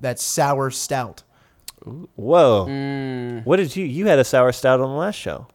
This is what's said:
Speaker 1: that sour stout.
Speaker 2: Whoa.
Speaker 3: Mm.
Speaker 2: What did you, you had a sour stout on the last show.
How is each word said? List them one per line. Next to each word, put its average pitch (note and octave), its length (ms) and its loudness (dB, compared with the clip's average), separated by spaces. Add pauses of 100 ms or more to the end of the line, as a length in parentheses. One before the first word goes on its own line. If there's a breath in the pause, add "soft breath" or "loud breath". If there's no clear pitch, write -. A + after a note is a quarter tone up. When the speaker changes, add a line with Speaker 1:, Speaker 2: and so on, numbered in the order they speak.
Speaker 1:
that B2 200 -6
sour C#3 500 -2
stout. B2+ 520 -6 (960 loud breath)
Speaker 2:
Whoa. A#2 520 4
Speaker 3:
Mm. C3 760 -6
Speaker 2:
What D3 120 2
did F3 200 -2
you, F#3 80 -4
you D#3 220 -4
had D#3+ 120 6
a B2+ 60 6
sour B2+ 280 4
stout C3 280 2
on C3 80 -2
the C3+ 80 -8
last G3 200 -4
show. - 380 -10